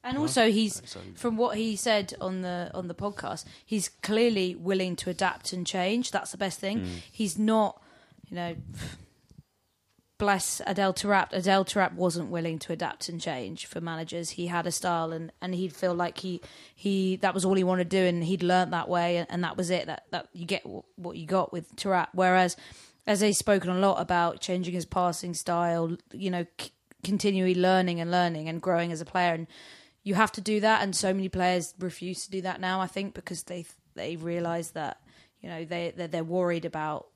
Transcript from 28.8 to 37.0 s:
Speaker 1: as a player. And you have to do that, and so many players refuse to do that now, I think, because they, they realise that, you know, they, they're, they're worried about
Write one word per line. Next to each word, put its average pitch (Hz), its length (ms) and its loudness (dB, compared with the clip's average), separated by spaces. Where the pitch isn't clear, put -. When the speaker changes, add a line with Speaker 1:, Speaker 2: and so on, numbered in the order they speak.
Speaker 1:
as 156 80 -6
a 165 60 -8
player. 180 260 2
And 165 140 -4
you 202 120 -2
have 208 180 4
to - 100 -10
do 208 180 2
that, 214 220 4
and 196 120 -2
so 190 200 2
many 190 160 -2
players 180 480 2
refuse 180 480 -8
to - 40 -16
do 190 120 -6
that 185 180 -6
now, 185 200 -2
I 185 80 0
think, 196 260 -6
because 180 300 -10
they, 175 200 -10
they 139 220 -6
realise 170 560 -4
that, - 280 -8
you - 80 -14
know, 165 160 -10
they, 170 320 -4
they're, 170 120 -6
they're 165 160 -2
worried 175 420 0
about 156 500 -4